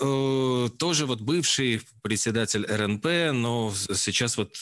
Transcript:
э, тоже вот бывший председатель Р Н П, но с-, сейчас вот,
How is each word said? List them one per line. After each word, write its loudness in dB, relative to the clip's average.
э, 2
тоже 0
вот -2
бывший 0
председатель 0
Р 0
Н 0
П, 2
но 0
с-, -4
сейчас 0
вот, -2